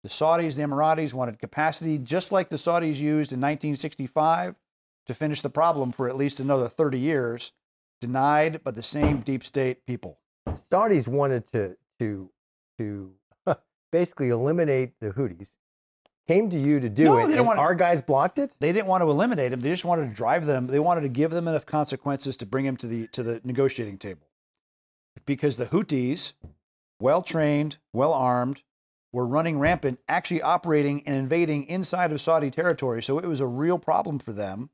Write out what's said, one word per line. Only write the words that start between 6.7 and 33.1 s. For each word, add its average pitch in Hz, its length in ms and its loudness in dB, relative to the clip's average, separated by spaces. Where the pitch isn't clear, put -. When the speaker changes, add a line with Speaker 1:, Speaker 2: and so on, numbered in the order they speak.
Speaker 1:
years, 123 540 -2
denied 147 640 2
by 139 60 -4
the 117 140 -8
same 147 380 0
deep 131 220 -4
state 127 440 -2
people. 95 320 -10
Speaker 2:
Saudis 185 360 4
wanted 135 460 0
to, 98 220 -2
to, 101 300 -4
to 101 360 -8
<laughs> 165 100 2
basically 165 380 0
eliminate 131 720 2
the 110 100 -6
Houthis, 98 420 -6
came 196 220 4
to 180 80 -2
you 143 220 4
to 123 100 -2
do 104 160 4
Speaker 1:
No, - 120 8
Speaker 2:
it, - 40 4
Speaker 1:
they - 80 2
didn't 311 100 2
Speaker 2:
and 240 80 4
Speaker 1:
want 220 120 2
Speaker 2:
our 160 140 4
guys 175 280 4
blocked 143 360 2
it? 277 220 -2
Speaker 1:
They 151 120 2
didn't 202 160 0
want 185 140 4
to 165 80 4
eliminate 151 420 2
them. 123 100 -4
They 131 80 0
just 175 160 -2
wanted 165 220 0
to 110 60 -8
drive 120 320 0
them. 131 220 0
They 135 120 2
wanted 170 220 2
to 143 80 -2
give 147 220 0
them 170 160 -2
enough 160 180 -2
consequences 139 720 -4
to 113 80 -10
bring 131 200 -2
him 131 120 -2
to 123 100 -10
the, 113 200 -6
to - 160 -8
the 117 200 -4
negotiating 127 540 -2
table. 95 300 -14
Because 143 320 0
the 120 100 -4
Houthis, 147 640 -2
well-trained, 151 800 0
well-armed, 131 680 0
were 123 120 -2
running 156 340 0
rampant, 143 400 0
actually 170 320 -2
operating 147 680 2
and 143 80 -2
invading 147 520 0
inside 180 440 -2
of 147 80 -2
Saudi 151 320 2
territory. 139 500 0
So 135 160 -2